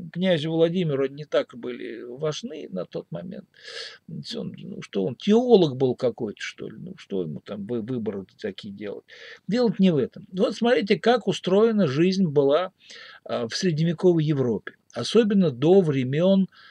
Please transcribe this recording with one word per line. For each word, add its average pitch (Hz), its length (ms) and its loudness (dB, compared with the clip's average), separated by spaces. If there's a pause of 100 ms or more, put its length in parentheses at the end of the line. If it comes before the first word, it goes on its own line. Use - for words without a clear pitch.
(120)
князю 170 400 0
Владимиру 165 560 2
не 143 180 -14
так 139 300 -2
были 117 480 -10
важны 151 680 -8
на 180 140 -6
тот - 260 -10
момент. 90 340 -12 (920)
Он, - 220 -8
ну, - 240 -14
что 202 240 -4
он, - 100 -4
теолог 202 640 4
был 127 180 2
какой-то, 117 460 -4
что - 280 -12
ли? - 100 -16
Ну, - 180 -14
что 95 260 -6
ему 80 180 -8
там 101 260 -12
вы-, 120 140 -4
выборы 107 440 -6 (160)
такие - 320 -10
делать? 107 320 -12 (420)
Дело 226 320 0
не 190 120 6
в 156 60 2
этом. - 340 -4
Вот 208 240 -2
смотрите, 220 440 2
как 233 280 2
устроена 202 600 2
жизнь 180 400 2
была, 147 440 2 (540)
а, 117 240 -4
в - 60 -8
средневековой 170 720 2
Европе, 127 500 0 (180)
особенно 202 580 4
до 151 300 4
времён 160 680 2 (240)